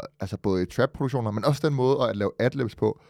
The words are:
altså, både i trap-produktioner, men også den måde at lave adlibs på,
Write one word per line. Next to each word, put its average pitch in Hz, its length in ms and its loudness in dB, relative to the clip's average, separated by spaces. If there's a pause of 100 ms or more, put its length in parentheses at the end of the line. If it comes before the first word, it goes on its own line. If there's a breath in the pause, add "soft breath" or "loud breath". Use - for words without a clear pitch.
(200)
altså, 98 160 -6
både 95 260 0
i 92 40 0
trap-produktioner, 123 640 0
men 107 140 -2
også 143 240 2
den 147 60 0
måde 131 340 2
at 101 80 -4
lave 101 220 0
adlibs 123 380 0
på, 107 340 0